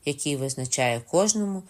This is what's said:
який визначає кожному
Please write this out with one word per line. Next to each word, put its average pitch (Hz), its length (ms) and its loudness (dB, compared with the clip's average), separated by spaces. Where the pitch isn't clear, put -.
який 143 300 -2
визначає 127 640 0
кожному 196 580 2